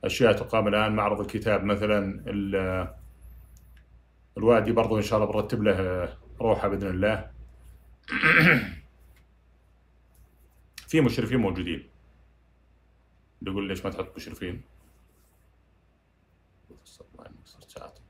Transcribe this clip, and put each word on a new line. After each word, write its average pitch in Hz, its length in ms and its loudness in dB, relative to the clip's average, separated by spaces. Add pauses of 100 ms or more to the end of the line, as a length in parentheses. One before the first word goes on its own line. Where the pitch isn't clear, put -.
أشياء 113 280 4
تقام 104 360 0
الآن، 107 280 2
معرض 104 240 0
الكتاب 101 440 -2
مثلا، 101 640 0
ال-، 98 300 -4
آه، 92 400 -2 (1400)
الوادي 110 340 4
برضو 110 240 2
إن 104 60 0
شاء 110 160 0
الله 104 140 0
بنرتب 104 300 -2
له، 98 180 2
آه، 92 380 -4 (220)
روحه 110 280 0
بإذن 98 200 -4
الله. 95 420 0 (760)
<clears throat> 156 720 4 (2000)
في 160 120 4
مشرفين 120 380 2
موجودين. 87 520 -2 (1500)
يقول: 98 260 -6
"ليش 92 160 -6
ما 98 60 -2
تحط - 260 -10
مشرفين؟" - 460 -10 (2750)
صرت - 380 -20
عاطل. - 280 -20